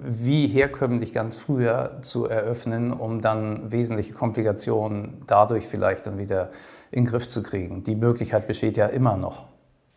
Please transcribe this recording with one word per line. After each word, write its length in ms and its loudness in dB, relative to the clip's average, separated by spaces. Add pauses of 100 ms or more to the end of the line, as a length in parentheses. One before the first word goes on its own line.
wie 440 2
herkömmlich 640 2
ganz 220 -2
früher 680 0
zu 220 -2
eröffnen, 680 -2
um 280 -4
dann 500 0
wesentliche 420 -2
Komplikationen 1120 -2
dadurch 400 4
vielleicht 400 0
dann 140 -6
wieder 320 -2 (400)
in 120 4
den 60 4
Griff 180 -2
zu 140 -4
kriegen. 420 -6
Die 120 -2
Möglichkeit 520 2
besteht 300 0
ja 80 4
immer 320 2
noch. 340 -8 (440)